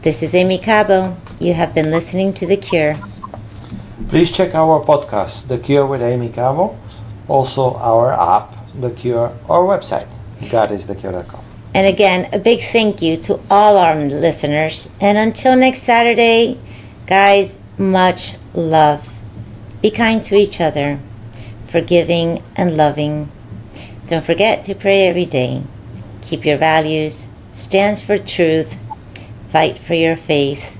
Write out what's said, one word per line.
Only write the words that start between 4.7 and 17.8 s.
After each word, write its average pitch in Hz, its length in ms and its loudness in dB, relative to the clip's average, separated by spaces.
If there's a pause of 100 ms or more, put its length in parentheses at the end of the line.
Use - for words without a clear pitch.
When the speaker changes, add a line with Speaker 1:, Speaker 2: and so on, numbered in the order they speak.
Speaker 2:
podcast, - 640 -2
The 127 100 -2
Cure 139 280 2
with 135 160 -4
Amy 120 260 -2
Cabo, 135 480 -2 (520)
also 131 480 0
our 113 360 2
app, 85 420 2 (240)
The 123 120 -4
Cure, 120 420 -2 (160)
our 170 140 4
website, - 460 -2 (420)
god 107 200 2
is 98 160 -8
the 98 80 -8
cure 95 180 -8
dot 87 160 -8
com. - 140 -18 (320)
Speaker 1:
And 190 120 4
again, 185 460 2
a 202 60 -2
big 226 220 2
thank 214 420 0
you 165 160 0
to - 220 -4 (100)
all 208 260 6
our 165 200 4
listeners. 151 920 -2 (120)
And 202 160 4
until 226 400 2
next 254 260 2
Saturday, 233 760 4 (480)
guys, 196 520 4 (200)
much 185 580 2 (180)